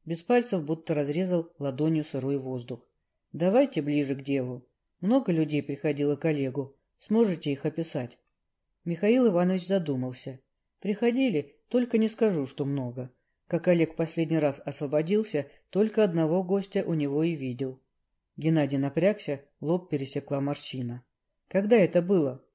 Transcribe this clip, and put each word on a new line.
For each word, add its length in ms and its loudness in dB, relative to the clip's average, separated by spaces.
Беспальцев 580 0
будто 300 -4
разрезал 640 -2
ладонью 440 0
сырой 360 -4
воздух. 500 -8
«Давайте 480 2
ближе 320 0
к 80 -6
делу. 440 -4
Много 300 2
людей 300 0
приходило 540 -2
к 80 -6
Олегу. 540 -2
Сможете 560 0
их 140 -4
описать?» 500 -4
Михаил 420 4
Иванович 380 2
задумался. 760 -2
«Приходили, 760 0
только 300 0
не 100 2
скажу, 380 0
что 180 -6
много. 460 -6
Как 200 0
Олег 240 4
в 40 -14
последний 420 0
раз 260 0
освободился, 880 -2
только 360 2
одного 380 2
гостя 440 -2
у 80 0
него 280 0
и 120 0
видел». 480 -6
Геннадий 400 2
напрягся, 640 0
лоб 300 -2
пересекла 500 -4
морщина. 640 -6
«Когда 280 4
это 240 6
было?» 420 0